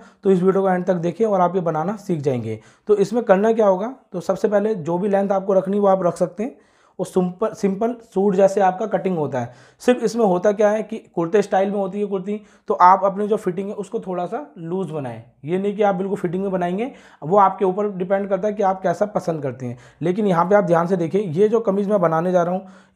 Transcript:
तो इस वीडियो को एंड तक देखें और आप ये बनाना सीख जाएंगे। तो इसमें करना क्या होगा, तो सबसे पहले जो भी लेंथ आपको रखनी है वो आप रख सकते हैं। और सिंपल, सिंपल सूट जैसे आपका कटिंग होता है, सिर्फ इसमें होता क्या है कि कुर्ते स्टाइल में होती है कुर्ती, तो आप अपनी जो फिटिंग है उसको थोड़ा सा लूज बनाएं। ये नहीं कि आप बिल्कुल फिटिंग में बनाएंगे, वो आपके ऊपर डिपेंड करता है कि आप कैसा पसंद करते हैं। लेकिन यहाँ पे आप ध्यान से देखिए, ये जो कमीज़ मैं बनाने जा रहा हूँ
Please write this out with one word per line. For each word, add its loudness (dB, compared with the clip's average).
तो 4
इस 4
वीडियो 2
को 2
एंड 0
तक 2
देखें -2
और 2
आप 2
ये 0
बनाना -2
सीख -4
जाएंगे। -4
तो 4
इसमें 0
करना 4
क्या 2
होगा, 0
तो -8
सबसे -2
पहले 0
जो -4
भी -2
लेंथ 0
आपको 0
रखनी 2
है 0
वो 4
आप 2
रख 0
सकते -4
हैं। -8
और -2
सिंपल, -2
सिंपल -2
सूट 0
जैसे 4
आपका 0
कटिंग -2
होता -2
है, -8
सिर्फ 2
इसमें 0
होता 2
क्या 2
है 0
कि -10
कुर्ते 2
स्टाइल 0
में -4
होती -4
है 0
कुर्ती, -6
तो 0
आप 6
अपनी -2
जो 0
फिटिंग -4
है -10
उसको -8
थोड़ा -6
सा -8
लूज -6
बनाएं। -8
ये -2
नहीं -4
कि 0
आप 2
बिल्कुल -4
फिटिंग -4
में -4
बनाएंगे, -4
वो 2
आपके 2
ऊपर -2
डिपेंड -4
करता -2
है -2
कि -2
आप -2
कैसा -2
पसंद -6
करते -8
हैं। -10
लेकिन 0
यहाँ 2
पे 4
आप 6
ध्यान 2
से 0
देखिए, 0
ये 2
जो 2
कमीज़ 0
मैं 2
बनाने 2
जा 4
रहा -2
हूँ -6